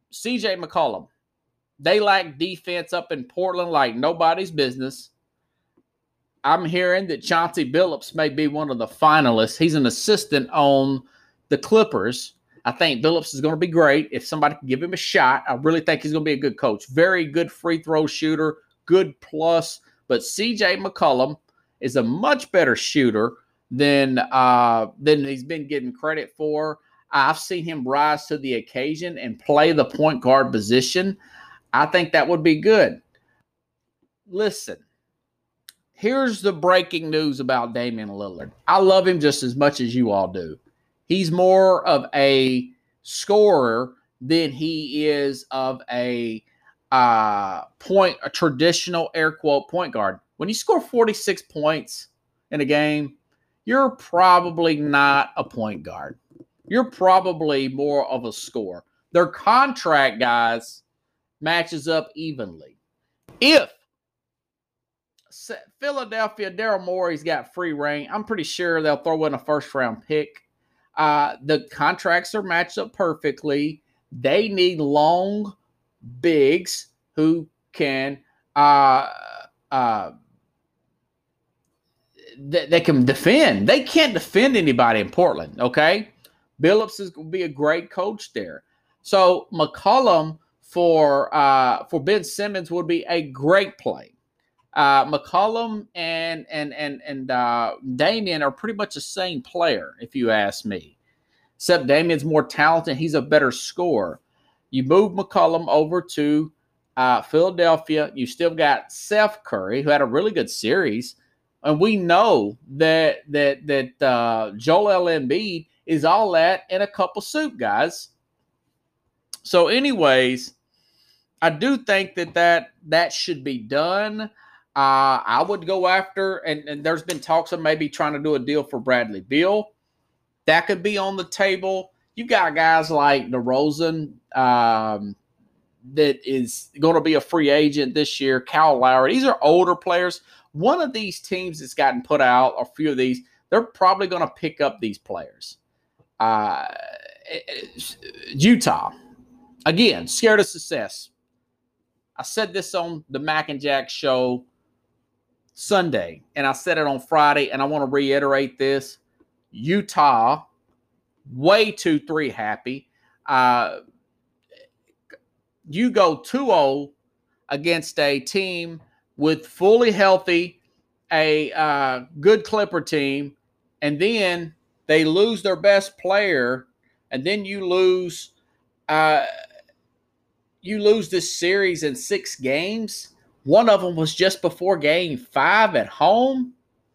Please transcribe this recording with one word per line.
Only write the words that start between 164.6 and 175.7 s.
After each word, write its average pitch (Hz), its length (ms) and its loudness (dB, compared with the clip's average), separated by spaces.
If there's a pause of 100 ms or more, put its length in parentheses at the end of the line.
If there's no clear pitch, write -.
you 208 220 0
go 180 260 4
two 262 340 -4
oh 143 420 2 (560)
against 160 500 -4
a 143 220 0
team 170 600 -6 (360)
with 156 300 0
fully 226 440 4
healthy, 185 720 2 (520)
a, 156 400 0
uh, 143 480 -2 (200)
good 214 240 4
Clipper 196 360 -4
team, 143 540 -4 (480)
and 147 160 -2
then 180 560 -2 (320)
they 160 180 4
lose 190 380 0
their 190 140 -2
best 196 420 2